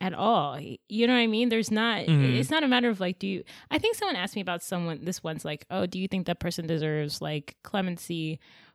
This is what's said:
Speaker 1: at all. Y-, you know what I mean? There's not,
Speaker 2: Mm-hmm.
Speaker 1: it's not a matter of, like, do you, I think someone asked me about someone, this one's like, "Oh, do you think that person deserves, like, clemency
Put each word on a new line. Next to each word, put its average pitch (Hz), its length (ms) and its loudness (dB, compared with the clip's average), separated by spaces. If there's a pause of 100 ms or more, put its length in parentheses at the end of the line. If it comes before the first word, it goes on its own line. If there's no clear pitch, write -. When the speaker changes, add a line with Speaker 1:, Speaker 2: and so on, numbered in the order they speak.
Speaker 1:
at 185 120 -2
all. 180 420 2
Y-, 147 220 -10 (120)
you 226 180 2
know 254 60 4
what 247 60 6
I 233 80 4
mean? 226 220 2
There's 226 220 0
not, 220 340 2
Speaker 2:
Mm-hmm. 139 300 6
Speaker 1:
it's 127 140 2
not 311 140 2
a 277 40 2
matter 247 220 4
of, 202 100 0
like, 180 180 -2
do 196 100 -6
you, 190 160 -4 (280)
I 311 60 2
think 440 180 2
someone 370 220 -2
asked 180 180 -4
me 202 60 -4
about 175 200 -4
someone, 170 440 -4
this 180 180 -4
one's 160 220 -6
like, 151 260 -8
"Oh, 185 140 0
do 180 140 -6
you 190 80 -2
think 185 200 -2
that 175 120 -2
person 170 280 -4
deserves, 151 540 -2
like, 151 420 -6
clemency 170 760 -4 (360)